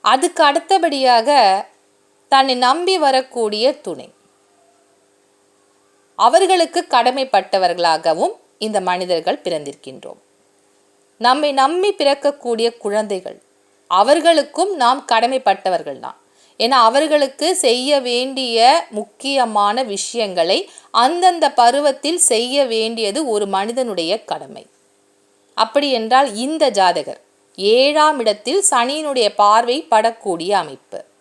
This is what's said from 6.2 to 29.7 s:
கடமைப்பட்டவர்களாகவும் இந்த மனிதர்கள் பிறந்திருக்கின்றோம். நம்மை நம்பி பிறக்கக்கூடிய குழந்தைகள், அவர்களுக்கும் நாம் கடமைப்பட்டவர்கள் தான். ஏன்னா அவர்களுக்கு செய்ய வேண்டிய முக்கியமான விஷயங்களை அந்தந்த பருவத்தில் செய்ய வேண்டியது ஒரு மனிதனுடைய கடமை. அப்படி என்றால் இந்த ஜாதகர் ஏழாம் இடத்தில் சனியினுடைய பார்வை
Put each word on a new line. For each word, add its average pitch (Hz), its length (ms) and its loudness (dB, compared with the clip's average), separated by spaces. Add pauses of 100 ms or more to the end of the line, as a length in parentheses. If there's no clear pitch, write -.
கடமைப்பட்டவர்களாகவும் 190 1500 0 (260)
இந்த 214 220 -4
மனிதர்கள் 180 600 -4
பிறந்திருக்கின்றோம். 143 800 -10 (1000)
நம்மை 277 320 2
நம்பி 339 400 2
பிறக்கக்கூடிய 277 840 -2
குழந்தைகள், 202 600 -6 (540)
அவர்களுக்கும் 302 840 2
நாம் 262 300 2
கடமைப்பட்டவர்கள் 190 960 -2
தான். - 160 -16 (420)
ஏன்னா 247 220 2
அவர்களுக்கு 285 680 2 (100)
செய்ய 262 440 0
வேண்டிய 247 560 -4 (340)
முக்கியமான 226 920 -2
விஷயங்களை 196 720 -2 (360)
அந்தந்த 339 580 2
பருவத்தில் 277 720 0
செய்ய 247 420 0
வேண்டியது 226 640 -4
ஒரு 208 200 -2
மனிதனுடைய 196 680 -4 (120)
கடமை. 151 380 -12 (960)
அப்படி 285 340 0
என்றால் 247 460 2
இந்த 302 320 -2
ஜாதகர் 180 520 0 (360)
ஏழாம் 277 600 2
இடத்தில் 226 440 -2
சனியினுடைய 262 680 -2
பார்வை 233 500 2